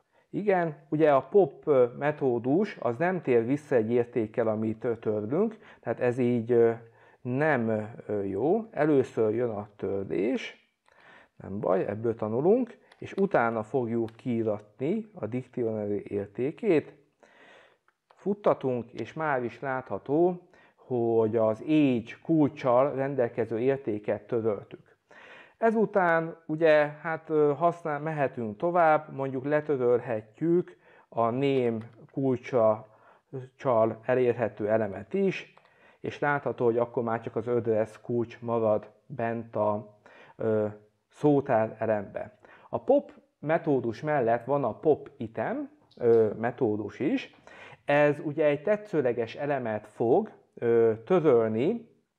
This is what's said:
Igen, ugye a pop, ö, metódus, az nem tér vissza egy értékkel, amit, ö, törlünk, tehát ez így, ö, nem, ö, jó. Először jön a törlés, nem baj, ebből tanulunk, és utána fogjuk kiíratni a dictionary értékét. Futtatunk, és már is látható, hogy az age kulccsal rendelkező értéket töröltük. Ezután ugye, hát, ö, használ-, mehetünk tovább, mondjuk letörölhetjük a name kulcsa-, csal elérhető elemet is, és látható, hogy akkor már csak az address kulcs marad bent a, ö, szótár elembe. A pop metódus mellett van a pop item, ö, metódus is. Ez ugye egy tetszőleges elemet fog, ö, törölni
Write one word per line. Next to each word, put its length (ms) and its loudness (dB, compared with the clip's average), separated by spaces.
Igen, 460 0
ugye 240 4
a 100 4
pop, 440 2
ö, 200 6
metódus, 840 0
az 160 -2
nem 260 -2
tér 240 2
vissza 280 -2
egy 160 2
értékkel, 580 0
amit, 360 -4
ö, 120 -2
törlünk, 600 -2
tehát 200 -6
ez 180 0
így, 340 0
ö, 200 6
nem, 680 -2
ö, 160 -4
jó. 480 -2
Először 640 0
jön 160 -2
a 260 -8
törlés, 920 -6
nem 240 -10
baj, 260 0
ebből 280 -4
tanulunk, 640 0
és 140 -14
utána 500 0
fogjuk 540 -4
kiíratni 960 -4
a 120 -8
dictionary 800 -4
értékét. 840 -2
Futtatunk, 800 -2
és 200 -10
már 320 -2
is 160 -8
látható, 880 -2
hogy 600 0
az 240 2
age 520 0
kulccsal 720 2
rendelkező 640 -2
értéket 680 -2
töröltük. 680 -6
Ezután 760 2
ugye, 400 4
hát, 440 -8
ö, 260 4
használ-, 440 -2
mehetünk 560 -4
tovább, 560 2
mondjuk 320 -6
letörölhetjük 1300 0
a 220 0
name 480 0
kulcsa-, 720 0
csal 480 2
elérhető 640 0
elemet 460 -2
is, 400 -2
és 180 -8
látható, 460 -2
hogy 140 4
akkor 240 -2
már 180 -2
csak 160 -10
az 120 -4
address 540 -2
kulcs 380 -4
marad 500 0
bent 500 -6
a, 420 -2
ö, 300 0
szótár 720 2
elembe. 600 -4
A 100 -6
pop 340 0
metódus 640 -2
mellett 440 0
van 200 -2
a 140 -6
pop 380 0
item, 540 -8
ö, 420 4
metódus 600 -4
is. 380 -4
Ez 400 2
ugye 200 -2
egy 180 2
tetszőleges 720 -2
elemet 520 -4
fog, 460 0
ö, 380 2
törölni 840 2